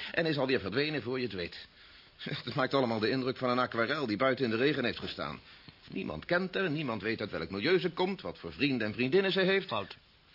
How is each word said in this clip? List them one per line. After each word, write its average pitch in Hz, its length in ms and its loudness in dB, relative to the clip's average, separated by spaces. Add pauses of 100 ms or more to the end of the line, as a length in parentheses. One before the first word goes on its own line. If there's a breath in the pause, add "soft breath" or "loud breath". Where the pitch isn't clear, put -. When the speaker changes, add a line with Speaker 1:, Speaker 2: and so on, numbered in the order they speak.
(120)
Speaker 1:
en 170 140 2
is 151 120 2
alweer 131 220 2
verdwenen 135 420 0
voor 127 160 -4
je 127 60 0
het 104 100 -6
weet. 87 320 -6 (500 loud breath)
<laughs> - 280 -6
Het 117 100 -8
maakt 131 200 2
allemaal 117 240 4
de 107 120 4
indruk 127 260 0
van 127 140 0
een 123 80 4
aquarel 123 480 2
die 104 100 0
buiten 131 280 4
in 117 60 2
de 110 60 2
regen 135 280 2
heeft 101 140 -2
gestaan. 76 420 -6 (500 loud breath)
Niemand - 340 -6
kent 180 300 0
haar, 190 160 0
niemand 131 320 -2
weet 110 180 -2
uit 104 100 -4
welk 80 200 -4
milieu 117 280 2
ze 170 120 0
komt... 185 300 -2
wat - 180 -8
voor 82 140 -10
vrienden 131 340 0
en 107 80 -2
vriendinnen 160 380 4
ze 190 80 2
heeft. 190 260 2
Speaker 2:
Fout. 101 300 -4 (380)